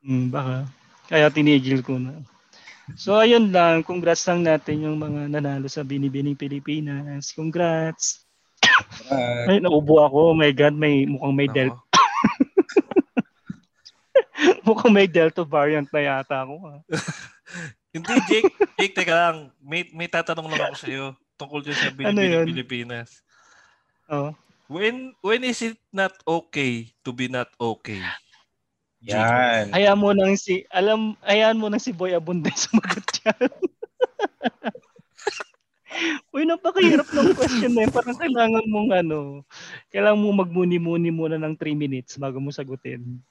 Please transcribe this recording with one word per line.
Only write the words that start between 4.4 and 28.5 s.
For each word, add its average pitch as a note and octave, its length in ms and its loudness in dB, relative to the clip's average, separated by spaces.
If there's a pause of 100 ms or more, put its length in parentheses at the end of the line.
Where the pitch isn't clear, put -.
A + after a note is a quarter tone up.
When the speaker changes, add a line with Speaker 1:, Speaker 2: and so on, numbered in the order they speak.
Speaker 1:
natin D#3 400 0
yung D#3 160 -4
mga D3 320 -6
nanalo C#3 400 -4
sa D3 160 -8
Binibining C#3 480 -4
Pilipinas. C#3+ 960 -8
Congrats! D#3+ 960 -4 (720)
Speaker 2:
Congrats. A#2+ 480 -4
Speaker 1:
Ay, G3 120 4
naubo D#3 440 6
ako. C#3 140 4 (120)
Oh E3 60 4
my D#3 160 4
God, D3 240 4
may, D3 300 2
mukhang C#3 280 -2
may C#3 140 0
Speaker 3:
Nako. - 80 -4
Speaker 1:
del-, B2+ 260 -2
<laughs> - 40 -20 (2750)
mukhang G#3+ 300 4
may G3 140 6
Delta E3 360 2
variant D3 460 0
na D3+ 140 -2
yata C3+ 400 -4
ako, C3+ 120 -12 (120)
ah. D3 140 -20 (100)
Speaker 3:
<laughs> - 1040 -12
Hindi, E3 180 -8 (140)
Jake. A4 260 2 (240)
Jake, G3 160 0
teka E3+ 220 0
lang. E3+ 220 2 (220)
May, D#3+ 320 -8
may E3 160 -10
tatanong E3 440 -4
lang D3+ 160 -4
ako C#3+ 100 -8
sa'yo C3+ 280 -10 (300)
tungkol C#3+ 280 -10
dyan D3 120 -8
sa C#3 140 -2
Speaker 1:
Ano C3 80 -10
Speaker 3:
Binibining F#3+ 380 0
Speaker 1:
yun? E3 120 2
Speaker 3:
Pilipinas. A#2+ 760 -10 (840)
Speaker 1:
Oh. D3 240 -6 (360)
Speaker 3:
When, A#3 560 -6
when A#3 200 -2
is B3 200 -6
it A3+ 160 -8 (100)
not F#3+ 340 -4
okay C#3 680 -4 (100)
to C3+ 100 -10
be B2 160 -6
not B2 300 -6
okay? A2+ 420 -6 (1000)